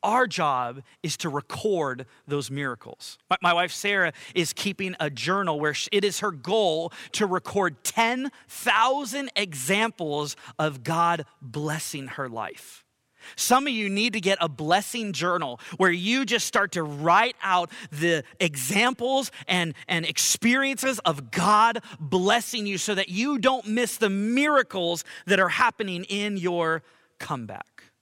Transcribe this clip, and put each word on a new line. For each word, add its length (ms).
Our 240
job 560
is 160
to 100
record 760
those 240
miracles. 680
My, 140
my 100
wife 200
Sarah 420
is 200
keeping 440
a 120
journal 500
where 140
sh-, 180
it 140
is 140
her 100
goal 600
to 140
record 580
ten 460
thousand 880
examples 1000
of 240
God 440
blessing 640
her 240
life. 520
Some 300
of 80
you 160
need 240
to 60
get 200
a 80
blessing 640
journal 480
where 140
you 340
just 220
start 260
to 100
write 600
out 280
the 340
examples 880
and, 280
and 180
experiences 920
of 300
God 520
blessing 680
you 120
so 160
that 160
you 260
don't 300
miss 320
the 100
miracles 960
that 120
are 120
happening 540
in 340
your 440
comeback. 680